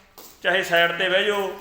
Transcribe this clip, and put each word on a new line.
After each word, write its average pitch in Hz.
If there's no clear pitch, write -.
ਚਾਹੇ 185
ਸਾਈਡ 170
'ਤੇ 185
ਬਹਿ 196
ਜਾਓ, 202